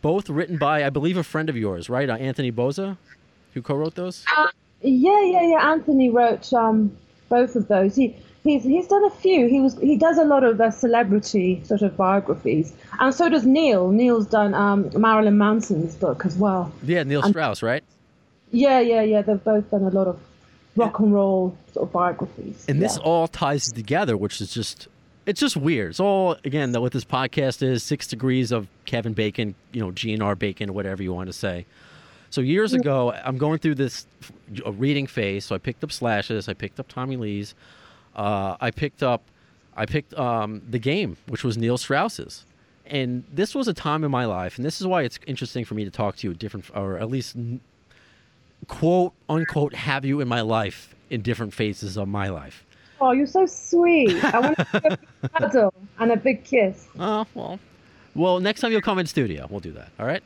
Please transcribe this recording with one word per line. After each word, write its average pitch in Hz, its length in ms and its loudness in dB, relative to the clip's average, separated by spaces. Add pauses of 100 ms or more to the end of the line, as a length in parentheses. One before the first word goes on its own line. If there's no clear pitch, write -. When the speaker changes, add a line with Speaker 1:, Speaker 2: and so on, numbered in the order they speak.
Speaker 1:
both 175 300 -2
written 160 260 -2
by, 147 280 2
I 139 40 2
believe, 151 300 0
a 165 60 -2
friend 160 260 -4
of 127 80 -4
yours, 98 320 -4
right? 131 180 0
Uh, 117 60 0
Anthony 131 380 -4
Bozza, 143 440 -4 (560)
who 135 80 -8
co-wrote 151 360 -4
those? 180 280 -10 (100)
Speaker 2:
Uh, 311 140 2 (320)
yeah, 285 420 4
yeah, 359 200 4
yeah. 320 300 4
Anthony 269 360 4
wrote, 233 460 2
um, 220 420 2 (320)
both 247 260 4
of 214 140 0
those. 196 280 4
He, 254 180 2 (280)
he's, 285 220 2
he's 302 220 2
done 403 200 6
a 381 40 4
few. 349 360 4
He 269 140 4
was, 262 180 2
he 285 180 4
does 320 220 4
a 330 60 6
lot 277 200 6
of, 226 160 4
uh, 226 100 6
celebrity 208 920 2
sort 208 160 0
of 196 160 0
biographies, 180 760 0 (260)
and 262 140 4
so 339 160 2
does 269 160 2
Neil. 262 440 4
Neil's 226 360 4
done, 208 260 2
um, 202 420 2
Marilyn 214 440 4
Manson's 208 580 0
book 165 300 -2
as 175 100 -4
well. 185 340 0 (120)
Speaker 1:
Yeah, 170 220 0
Neil 139 180 0
Speaker 2:
And 196 80 2
Speaker 1:
Strauss, 151 320 -2
right? 120 200 -2 (680)
Speaker 2:
Yeah, 262 300 4
yeah, 233 200 4
yeah. 214 220 2
They've 202 200 0
both 214 280 2
done 196 140 0
a 190 40 2
lot 190 180 2
of 175 140 -4 (560)
rock 220 220 0
Speaker 1:
And 214 80 4
Speaker 2:
and 208 80 6
roll 190 420 2 (160)
sort - 160 -4
of - 40 -14
biographies. - 760 -4
Speaker 1:
And 147 140 2
this - 160 -2
Speaker 2:
Yeah. - 60 -12
Speaker 1:
all 165 220 2
ties 143 460 -2
together, 117 440 -2
which 98 240 -4
is 98 120 -8
just, - 340 -8 (400)
it's 302 140 -2
just 294 160 0
weird. 135 340 -2
It's 82 100 -6
all, 190 440 2
again, 139 280 -2
that 120 80 0
what 123 120 -2
this 131 120 -4
podcast 131 580 -2
is, 127 200 0
six - 240 -6
degrees 127 460 -2
of 110 160 -4 (160)
Kevin 117 280 -4
Bacon, 107 420 -2 (180)
you 120 80 -6
know, 98 100 -4
G 107 220 -6
N 107 100 -2
R 101 140 0
Bacon, 98 380 -6
whatever 98 280 -6
you 90 120 -4
wanna 92 180 -8
say. 90 340 -8 (640)
So - 120 -4
years 190 320 0
Speaker 2:
Mm. 254 60 2
Speaker 1:
ago, 131 320 0 (120)
I'm 131 140 -4
going 151 200 -2
through 151 180 -2
this 131 300 -6 (140)
f-, - 120 -20 (340)
a - 40 -8
reading 135 360 -2
phase. 101 400 -4
So - 80 -6
I 95 40 -6
picked - 240 -10
up 151 80 -10
Slash's, 107 580 -4
I 101 40 -8
picked - 260 -12
up 135 100 -12
Tommy 131 280 -8
Lee's, 104 380 -8 (600)
uh, 98 460 -4
I 120 100 -2
picked - 320 -6
up, 123 200 0 (540)
I 107 100 -4
picked, - 280 -6
um, 113 560 -4
The 120 80 -4
Game, 135 380 -4 (100)
which 120 160 -10
was 113 160 -4
Neil 117 200 0
Strauss's. - 680 -4 (420)
And 127 460 -4
this 180 220 -4
was 269 120 -2
a 196 80 -2
time 156 300 -4
in 143 80 -2
my 123 140 0
life, 90 300 -6
and 120 80 -8
this - 160 -6
is 190 60 -6
why 185 160 0
it's 120 240 -6
interesting 127 380 -8
for - 100 -12
me 107 100 -4
to 98 60 -10
talk 104 260 -4
to - 120 -8
you 87 60 -6
different, 101 320 -12 (100)
or 98 220 -6
at 110 120 -6
least 131 240 -8
n-, 120 260 -8 (1080)
quote 180 440 0 (160)
unquote, 156 460 -2
have 135 300 -4
you 139 160 0
in 127 80 -2
my 120 120 -2
life 110 540 -4 (160)
in 117 120 -6
different 110 300 -4
phases 104 460 -6
of 98 100 -6
my 98 200 -4
life. 76 360 -12 (360)
Speaker 2:
Oh, 262 120 4
you're 277 140 2
so 370 180 2
sweet. 339 800 2
I - 140 2
want 285 200 0
a - 400 0 (180)
Speaker 1:
<laughs> - 180 -6
Speaker 2:
cuddle 214 400 2 (240)
and 233 140 2
a 226 40 2
big 240 280 -2
kiss. 202 420 0 (120)
Speaker 1:
Oh, 214 360 -4
well. - 240 -10 (560)
Well, 180 260 2
next 202 220 -2
time 233 100 0
you'll 220 80 2
come 196 180 0
in 180 80 -2
studio, 90 440 -4
we'll 98 100 -10
do 82 120 -14
that. - 260 -18
All 107 80 -6
right? 160 200 -6